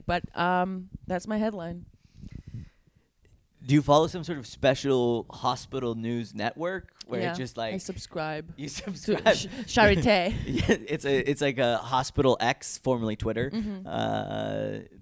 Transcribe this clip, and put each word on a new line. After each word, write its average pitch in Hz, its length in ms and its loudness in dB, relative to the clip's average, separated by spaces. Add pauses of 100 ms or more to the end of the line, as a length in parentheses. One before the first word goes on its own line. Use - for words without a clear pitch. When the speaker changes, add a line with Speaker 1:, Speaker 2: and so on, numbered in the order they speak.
Speaker 1:
but, 175 160 0 (140)
um, 185 520 0 (160)
that's 180 220 -4
my 214 100 -2
headline. 180 480 -4 (1800)
Speaker 2:
Do 131 100 2
you 151 60 8
follow 143 260 6
some 175 160 -8
sort 160 140 -4
of 120 100 -10
special 127 840 2
hospital 123 640 -4
news 113 400 -4
network 156 600 -6 (140)
where 123 120 -4
Speaker 1:
Yeah, 175 120 -2
Speaker 2:
it's 175 60 -6
just, 127 200 -8
like, 113 160 -4
Speaker 1:
I 196 40 -4
subscribe 160 800 -8
Speaker 2:
you 147 140 -10
Speaker 1:
to - 40 -8 (220)
Speaker 2:
subscribe? - 400 4
Speaker 1:
Sh-, - 120 -4 (180)
Charité. 202 760 6
Speaker 2:
<laughs> - 60 -6
Yeah, - 320 2 (100)
it's 143 160 -4
a, 135 260 2
it's 143 120 -2
like 139 160 2
a 120 200 2
Hospital 131 640 2
X, - 380 -2
formerly 113 400 0
Twitter. 113 320 -2
Speaker 1:
Mm-hmm. 202 360 -6
Speaker 2:
Uh, 107 1000 -4 (160)